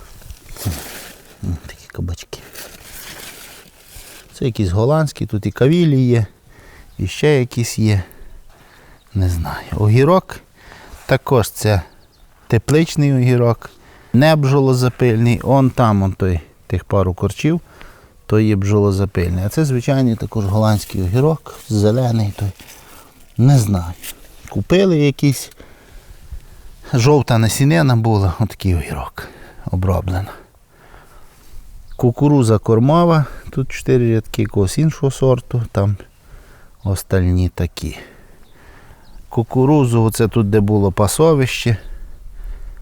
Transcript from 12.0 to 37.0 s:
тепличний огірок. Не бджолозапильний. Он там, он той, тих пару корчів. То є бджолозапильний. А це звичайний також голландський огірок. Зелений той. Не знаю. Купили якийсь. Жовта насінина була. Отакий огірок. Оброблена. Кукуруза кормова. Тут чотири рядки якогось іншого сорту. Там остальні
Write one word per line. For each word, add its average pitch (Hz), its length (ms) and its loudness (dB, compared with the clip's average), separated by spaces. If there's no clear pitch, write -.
тепличний 143 680 2
огірок. 123 560 2
Не 151 240 4
бджолозапильний. 127 1040 2
Он 135 280 2
там, 110 320 2
он 95 100 0
той, 90 280 -2
тих - 180 -4
пару 92 300 0
корчів. 151 460 -2
То 110 140 2
є 107 160 2
бджолозапильний. 98 880 0
А 104 40 -4
це 160 160 0
звичайний 131 520 0
також 104 280 -4
голландський 101 580 0
огірок. 131 520 0
Зелений 110 720 0
той. 101 100 -4
Не 135 220 6
знаю. 95 340 -2
Купили 175 500 0
якийсь. 143 520 0
Жовта 127 460 2
насінина 135 580 2
була. 107 440 2
Отакий 98 340 -2
огірок. - 540 -8
Оброблена. 92 600 -2
Кукуруза 123 600 2
кормова. 151 680 2
Тут 131 220 -6
чотири 123 420 0
рядки 110 280 -2
якогось 101 360 -2
іншого 143 340 0
сорту. 127 500 0
Там 101 240 0
остальні 92 640 0